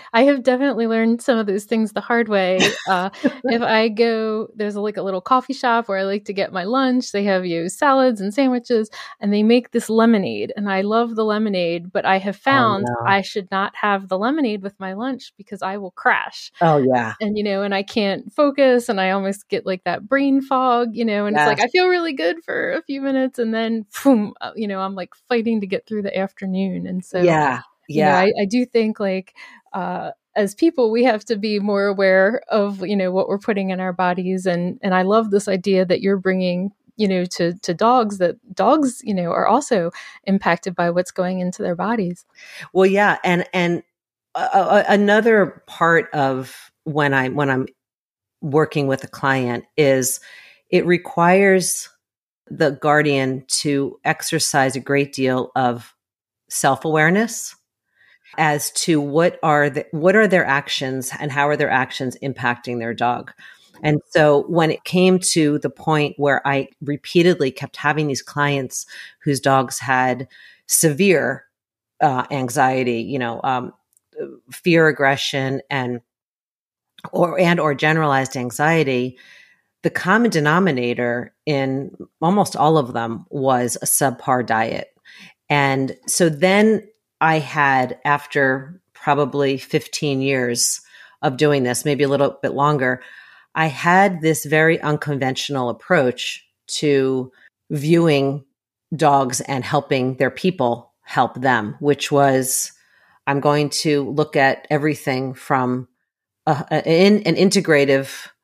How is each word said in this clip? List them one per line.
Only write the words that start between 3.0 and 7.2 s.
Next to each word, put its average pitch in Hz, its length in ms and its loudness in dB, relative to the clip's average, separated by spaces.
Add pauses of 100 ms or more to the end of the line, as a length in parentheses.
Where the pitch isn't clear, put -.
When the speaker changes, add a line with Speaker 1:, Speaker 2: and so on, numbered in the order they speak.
Speaker 2:
<laughs> - 60 -16 (220)
Speaker 1:
if 240 180 -2
I 220 260 2
go, 220 680 -2
there's, 208 180 -6
like, 208 220 -6
a 175 60 -6
little 190 180 -4
coffee 254 320 0
shop 233 340 -2
where 196 120 -4
I 190 60 -2
like 202 200 -4
to 208 80 -10
get 190 180 -4
my 180 140 -6
lunch. 254 480 0
They 202 120 -2